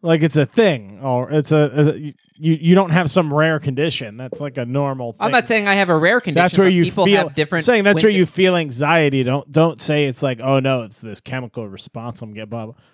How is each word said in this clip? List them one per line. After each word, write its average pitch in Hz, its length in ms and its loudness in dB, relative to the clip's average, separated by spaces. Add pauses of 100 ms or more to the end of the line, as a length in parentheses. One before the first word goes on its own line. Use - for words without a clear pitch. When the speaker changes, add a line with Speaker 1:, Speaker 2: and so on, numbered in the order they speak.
Speaker 1:
like, 165 220 2
it's 160 140 0
a 143 100 2
thing, 120 540 0
or 127 300 -2
it's 151 220 0
a, 151 180 4 (240)
a, 92 40 -10
you, 151 160 -12 (400)
you 165 200 -2
don't 190 160 0
have 165 180 0
some 156 240 -2
rare 156 280 0
condition. 135 560 -6
That's, 127 240 -14
like, 139 180 -10
a 123 80 -4
normal 131 460 -4
thing. - 80 -14
Speaker 2:
I'm 220 100 -2
not 240 160 2
saying 214 220 0
I 196 60 2
have 196 160 2
a 165 60 4
rare 185 240 4
condition, 170 220 0
Speaker 1:
That's 180 160 2
where 196 80 6
Speaker 2:
but 185 60 4
Speaker 1:
you 175 100 4
Speaker 2:
people 190 220 0
Speaker 1:
feel, 196 140 4 (100)
Speaker 2:
have 143 80 -8
different 156 280 -2
Speaker 1:
saying 226 200 2
that's 196 180 4
where 214 80 6
Speaker 2:
win- 202 80 0
Speaker 1:
you 175 80 4
feel 185 300 2
anxiety. 147 680 0
Don't, 131 300 -2
don't 156 280 2
say 147 260 -2
it's 131 180 -6
like, 127 160 -4
"Oh 135 180 2
no, 131 240 0
it's 104 180 -16
this 107 200 -14
chemical 123 480 -10
response 117 520 -14
I'm 107 140 -16
getting." 107 160 -14
Blah, 113 160 -10
blah. 117 80 -18 (200)